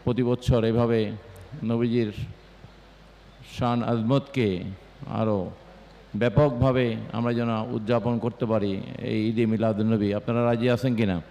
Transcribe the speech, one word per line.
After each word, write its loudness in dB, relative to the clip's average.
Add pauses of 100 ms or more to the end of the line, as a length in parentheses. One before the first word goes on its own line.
প্রতি 0
বছর 2 (100)
এভাবে 4 (680)
নবীজির 0 (1500)
শান 2 (120)
আজমতকে 2 (720)
আরও 2 (840)
ব্যাপকভাবে 2 (320)
আমরা 0
যেন -2 (240)
উদযাপন 0 (120)
করতে -4
পারি 2 (380)
এই 0 (100)
ঈদে 0
মিলাদুন্নবী। 2 (100)
আপনারা -2
রাজি 2
আছেন 0
কিনা? 0 (140)